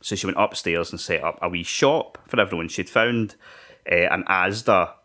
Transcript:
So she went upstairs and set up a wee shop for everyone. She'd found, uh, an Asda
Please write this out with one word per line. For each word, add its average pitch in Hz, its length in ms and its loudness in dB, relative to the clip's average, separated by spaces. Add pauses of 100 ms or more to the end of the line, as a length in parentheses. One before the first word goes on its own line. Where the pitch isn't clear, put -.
So - 160 -4
she - 80 -6
went 95 120 -2
upstairs 85 540 0
and 82 80 -10
set 78 240 -2
up 82 180 -4
a 87 60 -2
wee 87 160 -4
shop - 540 0 (100)
for 120 120 0
everyone. 85 280 -2
She'd - 220 -6
found, 113 460 0 (540)
uh, 87 60 4 (160)
an 92 140 0
Asda 95 680 2 (120)